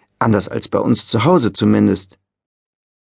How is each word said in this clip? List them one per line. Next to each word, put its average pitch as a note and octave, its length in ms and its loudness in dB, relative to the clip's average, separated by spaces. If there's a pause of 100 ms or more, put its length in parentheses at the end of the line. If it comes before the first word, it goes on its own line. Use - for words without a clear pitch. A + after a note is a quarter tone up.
(180)
anders G#2+ 280 0
als - 220 -8
bei - 100 -2
uns A2+ 280 -2
zu A2 180 -2
Hause D3 300 2
zumindest.“ G#2 640 0 (840)